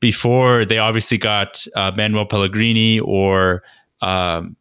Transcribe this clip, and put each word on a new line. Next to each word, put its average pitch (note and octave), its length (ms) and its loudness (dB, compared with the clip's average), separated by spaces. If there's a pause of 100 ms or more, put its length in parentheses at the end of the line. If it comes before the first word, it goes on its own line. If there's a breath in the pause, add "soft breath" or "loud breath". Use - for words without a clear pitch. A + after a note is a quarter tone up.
before A#2+ 640 2
they A2+ 140 0
obviously A2 400 0
got, G#2 460 -4 (100)
uh, G2 220 -2
Manuel G#2+ 300 -2
Pellegrini A2 760 2
or, F#2+ 600 0 (400 soft breath)
um, F2+ 580 -4